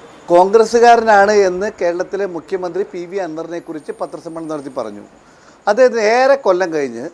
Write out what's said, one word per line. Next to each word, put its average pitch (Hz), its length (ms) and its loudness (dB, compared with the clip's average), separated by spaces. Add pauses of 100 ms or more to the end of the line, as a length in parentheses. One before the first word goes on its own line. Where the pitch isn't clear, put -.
(260)
കോൺഗ്രസ്സുകാരനാണ് 220 1040 4
എന്ന് 196 400 0 (100)
കേരളത്തിലെ 185 440 -4
മുഖ്യമന്ത്രി 180 680 -8
പി 175 120 -10
വി 180 120 -12
അൻവറിനെക്കുറിച്ച് 165 760 -10 (100)
പത്രസമ്മേളനം 165 480 -12
നടത്തി 147 280 -10
പറഞ്ഞു. 104 260 -10 (640)
അദ്ദേഹത്തിന് 233 340 2
ഏറെ 247 340 2
കൊല്ലം 185 380 0
കഴിഞ്ഞ് 135 400 -6